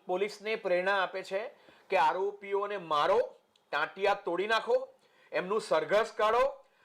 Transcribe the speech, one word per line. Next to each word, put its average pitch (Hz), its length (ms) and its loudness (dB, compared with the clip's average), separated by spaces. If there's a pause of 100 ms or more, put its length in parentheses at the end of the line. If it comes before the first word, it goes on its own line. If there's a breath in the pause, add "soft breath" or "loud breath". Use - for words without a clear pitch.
પોલીસને 202 500 -2
પ્રેરણા 185 480 0
આપે 185 200 -6
છે 202 260 -6 (400 loud breath)
કે 190 80 2
આરોપીઓને 196 800 0
મારો, 170 600 0 (340)
ટાંટિયા 190 420 0
તોડી 185 340 -4
નાખો, 226 420 0 (420 soft breath)
એમનું 180 300 -2
સરઘસ 180 500 2
કાઢો 220 280 2 (460 soft breath)